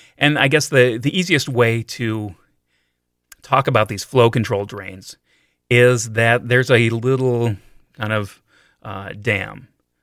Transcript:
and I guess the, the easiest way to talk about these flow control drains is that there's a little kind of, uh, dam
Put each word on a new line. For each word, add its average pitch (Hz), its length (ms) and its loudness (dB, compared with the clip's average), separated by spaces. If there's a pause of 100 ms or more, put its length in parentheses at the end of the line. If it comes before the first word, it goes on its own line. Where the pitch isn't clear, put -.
(180)
and 147 200 0
I 139 100 2
guess 147 200 0
the, 123 300 4
the 135 180 -4
easiest 180 320 0
way 117 360 0
to 110 500 -8 (1080)
talk 135 240 0
about 110 220 0
these 101 160 -10
flow 120 240 4
control 107 360 -2
drains 95 520 -16 (540)
is 120 400 4
that 117 380 0
there's 123 220 2
a 117 200 4
little 120 680 -2 (380)
kind 110 180 -6
of, 104 300 -6 (400)
uh, 98 280 -14 (100)
dam 104 480 -6 (340)